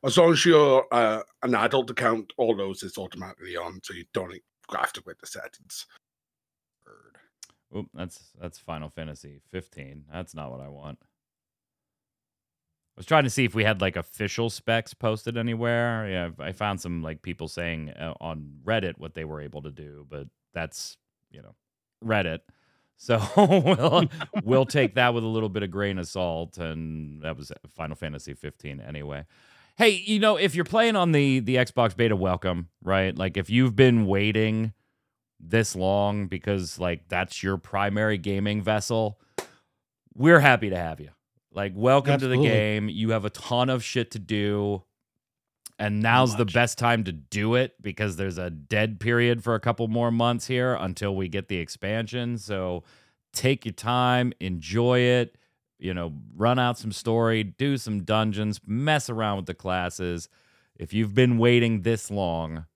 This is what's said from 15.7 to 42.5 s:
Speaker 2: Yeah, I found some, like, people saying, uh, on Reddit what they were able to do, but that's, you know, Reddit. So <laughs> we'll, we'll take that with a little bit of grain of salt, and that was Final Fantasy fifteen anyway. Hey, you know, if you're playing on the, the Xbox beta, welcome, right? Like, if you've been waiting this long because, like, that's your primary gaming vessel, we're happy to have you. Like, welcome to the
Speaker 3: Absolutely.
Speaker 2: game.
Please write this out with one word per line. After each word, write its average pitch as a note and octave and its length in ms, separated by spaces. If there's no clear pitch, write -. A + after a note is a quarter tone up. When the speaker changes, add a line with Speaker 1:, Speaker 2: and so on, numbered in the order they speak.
Speaker 2:
Yeah, F2 200
I D#2 140
found G2+ 260
some, F2 240
like, D#2 180
people E2 280
saying, E2 400
uh, D#2+ 320
on D2 420
Reddit F#2+ 340
what D#2 180
they D#2+ 100
were D2+ 160
able D2 220
to D2+ 80
do, D2 380
but C#2+ 180
that's, - 420
you - 120
know, G1+ 140
Reddit. F#2+ 340
So A2+ 340
<laughs> - 60
we'll, F3 680
we'll C3 200
take B2 300
that B2 180
with A2+ 120
a - 20
little A2 220
bit G2+ 120
of G2 100
grain G2 260
of F2 100
salt, E2+ 500
and D#2 640
that D#2 140
was D2 160
Final D#2 240
Fantasy D2 360
fifteen C#2+ 460
anyway. D2 460
Hey, A3+ 140
you G3+ 300
know, G#3+ 180
if E3 180
you're F3 80
playing A3 320
on F3 160
the, C#3 300
the B2+ 160
Xbox A#2 400
beta, A2+ 180
welcome, F2+ 540
right? F#2+ 320
Like, F2+ 220
if F#2+ 140
you've A#2+ 260
been A#2+ 300
waiting A2 680
this G#2+ 380
long G2+ 520
because, F#2 520
like, F2 300
that's F2+ 340
your G2 140
primary G2+ 600
gaming G2+ 440
vessel, G#2+ 580
we're D#3 260
happy B2 300
to F#2+ 80
have D#2+ 240
you. D2 80
Like, G2+ 220
welcome C3 460
to C3+ 80
the B2+ 60
Speaker 3:
Absolutely. C3+ 160
Speaker 2:
game. G#2+ 400